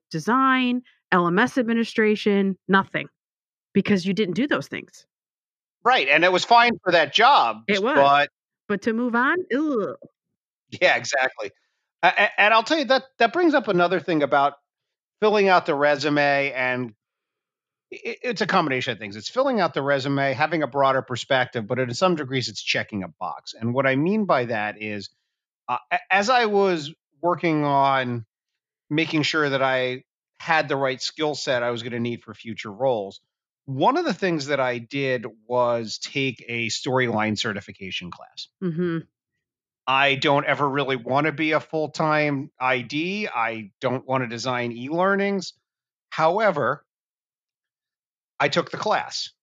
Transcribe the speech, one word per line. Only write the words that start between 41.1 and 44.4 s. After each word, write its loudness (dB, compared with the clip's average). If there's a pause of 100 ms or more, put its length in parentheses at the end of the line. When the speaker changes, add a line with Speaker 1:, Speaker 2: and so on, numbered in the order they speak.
Speaker 2:
be -2
a 2
full-time -2
I 0
D. -4
I -6
don't -2
wanna -2
design -4